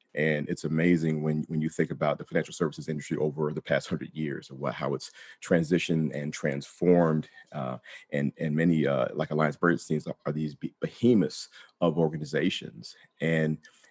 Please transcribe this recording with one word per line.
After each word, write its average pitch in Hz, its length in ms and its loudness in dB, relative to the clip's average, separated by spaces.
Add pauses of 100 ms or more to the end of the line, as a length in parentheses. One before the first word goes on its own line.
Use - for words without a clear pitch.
(160)
And 76 320 0
it's - 160 -6
amazing 80 580 2
when, 78 280 0
when 78 100 -2
you 78 80 0
think 80 240 -2
about 71 260 0
the - 60 -14
financial 80 300 -4
services 76 340 -4
industry 76 300 -6
over 76 340 -2
the 76 100 -6
past - 280 -2
hundred 71 260 -6
years 73 340 -6
and 67 80 -14
what, 67 160 -4
how 69 200 -4
it's - 180 -8 (320)
transitioned 82 720 2
and 73 160 -4
transformed, 78 960 2 (240)
uh, 65 280 -6 (340)
and, 71 240 0
and 78 180 -2
many, 80 320 4
uh, 67 260 2
like 78 140 -2
AllianceBernstein 76 800 0
are, - 80 -8 (100)
are 80 60 -2
these 76 240 -4
be-, - 240 -10
behemoths 104 720 2 (320)
of 80 160 4
organizations. 76 1000 -2 (240)
And 78 380 2 (340)